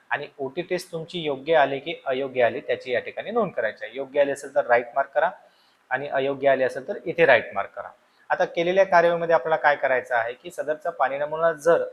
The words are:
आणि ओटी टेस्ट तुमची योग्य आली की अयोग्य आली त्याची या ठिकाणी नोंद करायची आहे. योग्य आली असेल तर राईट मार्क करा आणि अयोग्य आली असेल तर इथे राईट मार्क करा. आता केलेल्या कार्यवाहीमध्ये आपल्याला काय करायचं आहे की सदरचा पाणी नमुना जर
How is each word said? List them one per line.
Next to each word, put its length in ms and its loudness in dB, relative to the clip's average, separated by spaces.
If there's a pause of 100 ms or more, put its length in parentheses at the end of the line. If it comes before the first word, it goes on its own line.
(100)
आणि 180 -4 (100)
ओटी 240 -6
टेस्ट 300 -8
तुमची 260 -10
योग्य 380 -2
आली 220 4
की 160 -10 (120)
अयोग्य 380 0
आली 160 0
त्याची 320 -6
या 80 0
ठिकाणी 300 -10
नोंद 220 -2
करायची 320 -4
आहे. 120 -14
योग्य 240 -2
आली 100 2
असेल 240 -8
तर 120 0
राईट 280 2
मार्क 160 -2
करा 200 0 (600)
आणि 180 -4
अयोग्य 400 0
आली 160 4
असेल 240 -4
तर 160 -8
इथे 220 2
राईट 180 6 (100)
मार्क 160 -4
करा. 180 -14 (400)
आता 160 0
केलेल्या 400 2
कार्यवाहीमध्ये 500 4
आपल्याला 220 2
काय 200 2
करायचं 400 0
आहे 160 -2
की 180 -16
सदरचा 400 -6
पाणी 280 -2
नमुना 340 0
जर 400 2